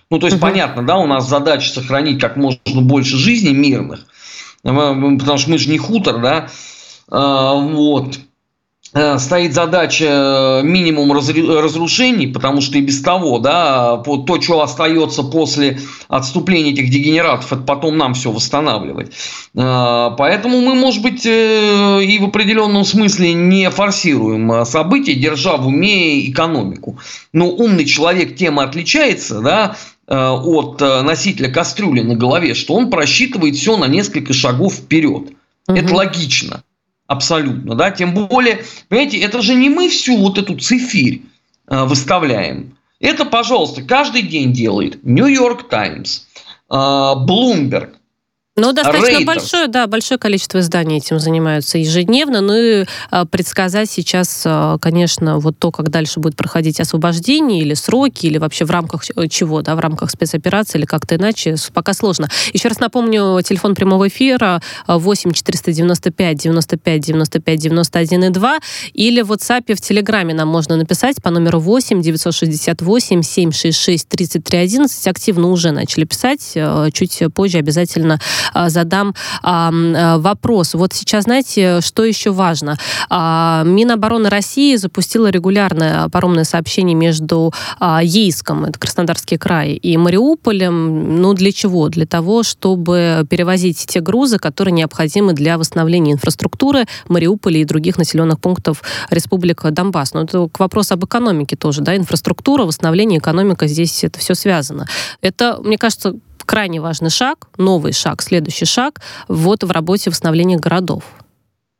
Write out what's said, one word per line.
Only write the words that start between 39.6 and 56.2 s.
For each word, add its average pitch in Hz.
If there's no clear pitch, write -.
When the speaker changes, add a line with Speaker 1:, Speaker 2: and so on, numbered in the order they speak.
Speaker 1:
мы 349
всю 254
вот 196
эту 196
цифирь, 170
э, 131
выставляем. 131
Это, 311
пожалуйста, 202
каждый 247
день 147
делает 104
New 165
York 247
Times, 98
э, 131
Bloomberg, 139
Speaker 2:
Ну, 226
достаточно 240
Speaker 1:
Reuters. 285
Speaker 2:
большое, 330
да, 240
большое 226
количество 196
изданий 165
этим 160
занимаются 160
ежедневно. 190
Ну 202
и, 220
э, 180
предсказать 185
сейчас, -
э, 156
конечно, 165
вот 156
то, 170
как 156
дальше 156